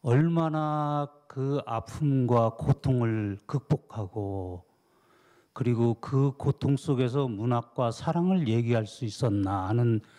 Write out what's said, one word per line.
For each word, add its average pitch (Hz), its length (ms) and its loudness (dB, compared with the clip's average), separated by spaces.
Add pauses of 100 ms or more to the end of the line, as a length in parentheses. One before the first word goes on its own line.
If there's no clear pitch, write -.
얼마나 151 1040 2 (220)
그 135 360 -4
아픔과 120 880 2
고통을 113 880 0
극복하고 98 1200 -6 (880)
그리고 117 480 2
그 135 360 0
고통 139 380 0
속에서 131 540 0
문학과 117 640 -2
사랑을 170 580 0
얘기할 117 380 2
수 - 180 -10
있었나 101 640 -2
하는 117 320 2 (180)